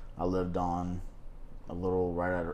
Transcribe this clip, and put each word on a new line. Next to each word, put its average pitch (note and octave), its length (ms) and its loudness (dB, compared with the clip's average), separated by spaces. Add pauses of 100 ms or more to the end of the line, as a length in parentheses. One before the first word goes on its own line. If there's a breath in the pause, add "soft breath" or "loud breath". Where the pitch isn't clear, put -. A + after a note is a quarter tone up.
(180 loud breath)
I E2+ 80 2
lived F2+ 320 2
on F2 440 0 (680)
a - 40 -4
little F2+ 400 2
right F2 280 2
at, E2+ 120 0